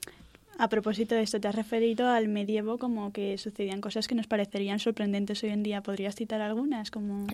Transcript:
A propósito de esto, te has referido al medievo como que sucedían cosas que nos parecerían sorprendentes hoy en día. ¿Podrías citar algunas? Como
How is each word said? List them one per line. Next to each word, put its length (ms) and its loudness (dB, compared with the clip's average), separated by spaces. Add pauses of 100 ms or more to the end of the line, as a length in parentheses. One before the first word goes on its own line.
(580)
A 120 2
propósito 460 2
de 60 4
esto, 200 0
te 80 0
has 60 0
referido 520 2
al 220 4
medievo 480 0
como 340 -2
que 260 -2
sucedían 440 -4
cosas 260 -2
que 80 0
nos 100 2
parecerían 540 0
sorprendentes 640 0
hoy 60 0
en 140 0
día. 200 -2
¿Podrías 320 -2
citar 240 -2
algunas? 520 0
Como 420 -2